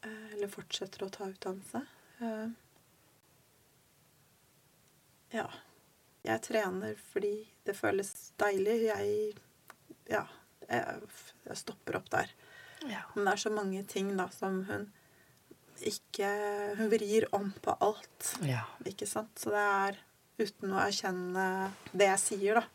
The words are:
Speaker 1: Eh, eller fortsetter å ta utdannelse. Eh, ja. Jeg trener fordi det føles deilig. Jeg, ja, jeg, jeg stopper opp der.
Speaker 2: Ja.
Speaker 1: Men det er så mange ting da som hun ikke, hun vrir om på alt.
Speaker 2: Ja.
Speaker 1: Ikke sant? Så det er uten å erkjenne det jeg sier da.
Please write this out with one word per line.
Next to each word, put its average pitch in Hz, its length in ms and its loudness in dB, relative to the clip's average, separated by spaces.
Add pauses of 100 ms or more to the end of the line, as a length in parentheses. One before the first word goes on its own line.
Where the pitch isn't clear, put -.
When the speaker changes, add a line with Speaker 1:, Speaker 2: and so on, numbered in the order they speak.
Speaker 1:
Eh, 220 260 -12
eller 202 180 -2
fortsetter - 560 -6
å 190 80 -4
ta 196 160 -6
utdannelse. 190 560 -6 (340)
Eh, 220 300 -4 (2750)
ja. - 180 -2 (760)
Jeg 226 160 4
trener 208 580 0
fordi 202 340 -2 (280)
det 202 120 -2
føles 196 380 0 (240)
deilig. 202 460 4
Jeg, 208 540 0 (680)
ja, - 180 0 (380)
jeg, - 420 -2 (380)
jeg - 180 -10
stopper - 400 -6
opp - 120 -6
der. - 220 0 (500)
Speaker 2:
Ja. 240 260 -6
Speaker 1:
Men 202 180 0
det 190 80 6
er 190 80 0
så 214 100 0
mange 196 320 -2
ting 196 300 -2
da 185 160 0
som 190 340 -2
hun 202 240 -6 (920)
ikke, - 520 -4 (440)
hun 214 180 4
vrir 214 380 6
om 202 240 0
på - 220 0
alt. - 640 0
Speaker 2:
Ja. 131 240 2 (180)
Speaker 1:
Ikke 202 280 -6
sant? 220 240 -4
Så - 160 -4
det 208 140 4
er 196 340 4 (420)
uten 202 320 -2
å 190 80 2
erkjenne 185 680 0 (400)
det 190 180 8
jeg 196 160 6
sier 208 400 4
da. 226 140 -8